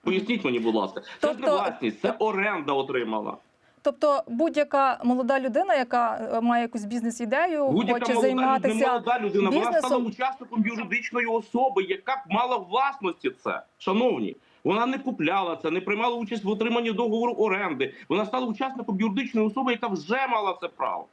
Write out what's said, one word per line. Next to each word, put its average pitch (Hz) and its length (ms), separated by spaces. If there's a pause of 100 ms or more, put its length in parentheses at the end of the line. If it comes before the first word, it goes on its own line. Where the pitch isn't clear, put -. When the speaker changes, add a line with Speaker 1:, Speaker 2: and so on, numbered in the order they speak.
Speaker 1:
Поясніть 202 420
мені, 123 140
будь 113 160
ласка. - 260
Це - 260
ж 302 60
не 208 60
Speaker 2:
Тобто 269 180
Speaker 1:
власність, 214 440
це 214 180
оренда 196 540
отримала. 120 640 (440)
Speaker 2:
Тобто 285 460
будь-яка 277 760
молода 254 360
людина, 285 360
яка, 240 580
е, 226 80
має 240 200
якусь 233 240
бізнес-ідею, 240 840
Speaker 1:
Будь-яка 240 320
Speaker 2:
хоче 240 140
Speaker 1:
молода 233 140
лю-, 262 80
Speaker 2:
займатися 262 400
Speaker 1:
не 262 120
молода 240 320
людина, 202 300
вона 277 120
стала 427 200
Speaker 2:
бізнесом. 254 240
Speaker 1:
учасником 240 600
юридичної 233 600
особи, 226 560
яка 190 320
б 269 40 (140)
мала 247 240
власності 208 720
це, - 320 (160)
шановні. 190 580 (280)
Вона 214 220
не 262 120
купляла 175 640
це, 160 100
не 180 100
приймала 214 340
участь 233 280
в 190 60
отриманні 226 420
договору 226 420
оренди. 180 600 (160)
Вона 202 160
стала 254 200
учасником 240 540
юридичної 220 480
особи, 247 240
яка 240 160
вже 202 400
мала 208 340
це 175 60
право. 95 460